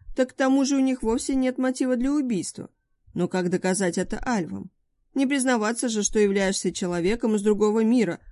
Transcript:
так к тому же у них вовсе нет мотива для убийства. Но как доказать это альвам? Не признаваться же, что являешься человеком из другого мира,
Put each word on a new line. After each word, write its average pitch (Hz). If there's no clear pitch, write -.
так 254
к -
тому 269
же 277
у 277
них 262
вовсе 247
нет 254
мотива 254
для 254
убийства. 247
Но 175
как 180
доказать 185
это 185
альвам? 196
Не 269
признаваться 247
же, 214
что 202
являешься 196
человеком 190
из 202
другого 214
мира, 220